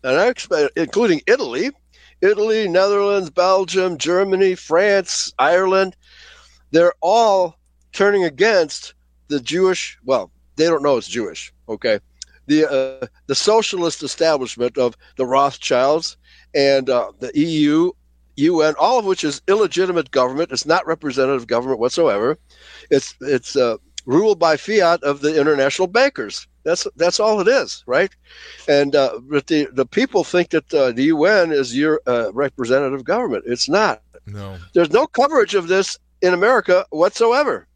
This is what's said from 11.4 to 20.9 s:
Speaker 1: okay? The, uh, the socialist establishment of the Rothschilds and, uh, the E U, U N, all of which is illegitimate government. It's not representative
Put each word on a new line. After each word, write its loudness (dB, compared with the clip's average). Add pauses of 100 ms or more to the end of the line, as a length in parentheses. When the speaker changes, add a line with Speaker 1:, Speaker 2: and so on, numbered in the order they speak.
Speaker 1:
okay? -2 (480)
The, 0
uh, -10 (200)
the -2
socialist 0
establishment -2
of 0 (200)
the -2
Rothschilds 0 (360)
and, 2
uh, 0
the -10
E 2
U, 0 (400)
U 2
N, 2
all 2
of -4
which -4
is -6
illegitimate 0
government. 0
It's -6
not 0
representative -2